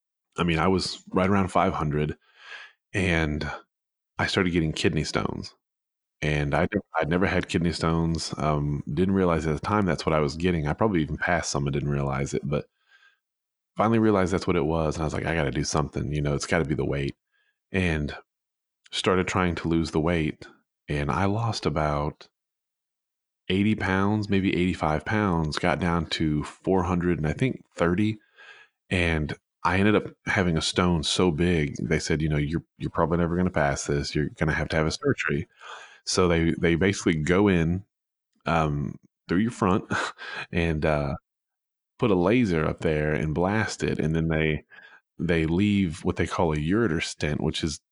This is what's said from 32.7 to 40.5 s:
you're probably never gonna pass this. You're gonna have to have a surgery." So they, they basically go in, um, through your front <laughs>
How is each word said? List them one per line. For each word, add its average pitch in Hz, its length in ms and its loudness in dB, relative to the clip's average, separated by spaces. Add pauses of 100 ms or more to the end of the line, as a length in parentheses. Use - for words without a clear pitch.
you're 71 100 -6
probably 85 300 0
never 85 180 0
gonna 90 140 0
pass 73 340 0
this. 71 300 -2
You're 73 140 0
gonna 78 240 -2
have 73 160 -4
to 82 80 -2
have 78 100 2
a 78 40 0
surgery." 82 560 -2 (600)
So 92 200 4
they, 82 320 4
they 85 160 4
basically 92 400 2
go 90 340 4
in, 90 340 2 (600)
um, 73 500 0 (320)
through 87 120 2
your 113 120 0
front 95 340 2 (340)
<laughs> - 320 -12